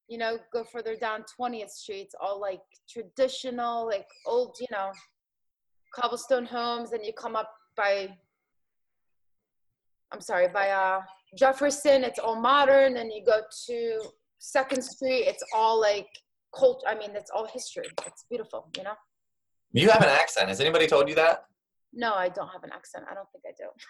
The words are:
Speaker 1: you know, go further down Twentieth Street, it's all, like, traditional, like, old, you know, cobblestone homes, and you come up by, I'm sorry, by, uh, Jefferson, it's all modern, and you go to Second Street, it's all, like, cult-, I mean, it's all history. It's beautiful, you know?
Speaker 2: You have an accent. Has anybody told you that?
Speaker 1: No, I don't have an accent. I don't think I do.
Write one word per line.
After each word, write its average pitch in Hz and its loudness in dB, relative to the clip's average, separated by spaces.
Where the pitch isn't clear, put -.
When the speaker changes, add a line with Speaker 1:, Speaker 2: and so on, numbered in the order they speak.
Speaker 1:
you 233 -12
know, 226 -4
go 233 -4
further 226 -10
down 220 -6
Twentieth 240 -8
Street, 196 -12
it's 196 -18
all, 196 -4
like, 190 -6
traditional, 240 -4
like, 202 -6
old, 240 -2
you 247 -10
know, 196 -6
cobblestone 240 -2
homes, 240 -6
and 214 -8
you 220 -8
come 226 -8
up 220 -6
by, 196 -2
I'm 214 -14
sorry, 185 2
by, 196 0
uh, 190 2
Jefferson, 269 4
it's 233 -4
all 220 0
modern, 269 6
and 226 -8
you 214 -12
go 214 6
to 233 -4
Second 269 -2
Street, 262 -2
it's - -2
all, 220 4
like, 208 2
cult-, 254 4
I 220 0
mean, 208 -10
it's 208 -12
all 220 -4
history. 208 -12
It's - -20
beautiful, 220 -10
you 190 -10
know? 202 -10
Speaker 2:
You 160 4
have 220 8
an 156 6
accent. 139 2
Has 95 -4
anybody 160 4
told 151 4
you - -2
that? 160 2
Speaker 1:
No, 233 -2
I 180 0
don't 180 -10
have 180 -18
an 170 -14
accent. - -18
I - -12
don't 196 -16
think - -20
I - -16
do. - -14